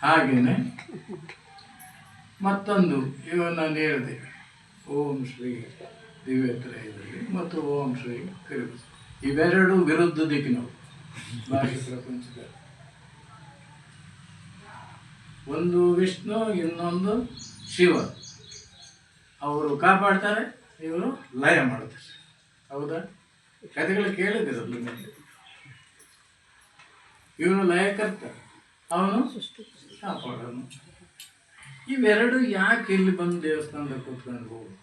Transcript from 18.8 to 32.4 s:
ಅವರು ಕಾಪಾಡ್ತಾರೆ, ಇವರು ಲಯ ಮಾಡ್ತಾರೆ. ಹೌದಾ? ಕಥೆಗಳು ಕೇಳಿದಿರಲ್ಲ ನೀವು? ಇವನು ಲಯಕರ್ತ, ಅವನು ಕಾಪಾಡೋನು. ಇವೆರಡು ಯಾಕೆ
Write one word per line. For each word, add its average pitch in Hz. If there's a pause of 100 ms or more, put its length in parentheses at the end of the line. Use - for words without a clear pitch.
ಅವರು 147
ಕಾಪಾಡ್ತಾರೆ, 196 (420)
ಇವರು 175 (320)
ಲಯ 143
ಮಾಡ್ತಾರೆ. 117 (600)
ಹೌದಾ? 147 (760)
ಕಥೆಗಳು 190
ಕೇಳಿದಿರಲ್ಲ 131
ನೀವು? 120 (2250)
ಇವನು 190
ಲಯಕರ್ತ, 190 (680)
ಅವನು 196 (720)
ಕಾಪಾಡೋನು. 123 (1300)
ಇವೆರಡು 240
ಯಾಕೆ 196